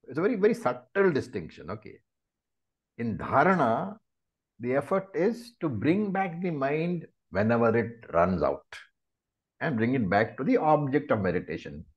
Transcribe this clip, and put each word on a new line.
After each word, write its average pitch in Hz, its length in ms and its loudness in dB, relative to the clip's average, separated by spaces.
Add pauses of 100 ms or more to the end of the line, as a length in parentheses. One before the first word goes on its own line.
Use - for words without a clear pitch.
It's 127 80 -6
a 160 40 0
very, 226 140 2
very 208 180 4
subtle - 580 0
distinction, 85 580 -6
okay? - 260 -12 (1000)
In 117 200 -4
dharana, 147 800 2 (600)
the 123 160 -2
effort 190 380 -2
is 208 460 -2
to 165 100 -2
bring 180 420 0
back 180 300 -4
the 185 80 -2
mind 160 560 -2 (240)
whenever 113 480 2
it 117 360 -4
runs 87 280 4
out 69 240 -2 (960)
and 135 180 -2
bring 120 180 2
it 107 140 0
back 101 280 2
to 131 60 -6
the 254 140 2
object 147 540 2
of 107 100 2
meditation. 82 640 -4 (120)